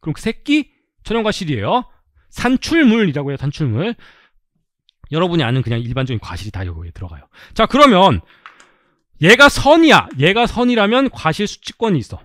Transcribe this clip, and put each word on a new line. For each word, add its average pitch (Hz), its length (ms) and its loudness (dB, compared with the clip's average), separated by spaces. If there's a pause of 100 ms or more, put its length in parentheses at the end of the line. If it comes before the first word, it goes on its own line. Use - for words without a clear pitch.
그럼 156 140 -6
그 - 60 -18
새끼? 285 520 -2 (320)
천연과실이에요. 202 800 -2 (460)
산출물이라고 220 1000 0
해요, 139 80 -6
산출물. 143 560 -4 (1160)
여러분이 165 320 0
아는 127 200 0
그냥 117 180 -4
일반적인 120 400 -4
과실이 92 300 -12
다 95 160 -8
여기에 85 260 -12
들어가요. 82 340 -16 (280)
자, 220 100 -4
그러면 196 560 4 (1000)
얘가 247 260 6
선이야. 294 600 4 (100)
얘가 196 280 2
선이라면 240 640 0
과실 160 360 -4
수취권이 - 520 -4
있어. 104 260 -10